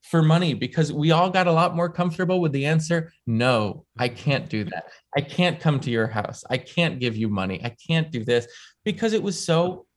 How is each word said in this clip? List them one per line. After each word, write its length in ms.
for 200
money, 300
because 400
we 180
all 180
got 160
a 60
lot 240
more 140
comfortable 500
with 140
the 120
answer, 460
"No, 580
I 100
can't 420
do 140
that. 220
I 40
can't 380
come 220
to 100
your 160
house. 420
I 80
can't 440
give 160
you 100
money. 340
I 140
can't 240
do 140
this," 240
because 260
it 100
was 160
so 480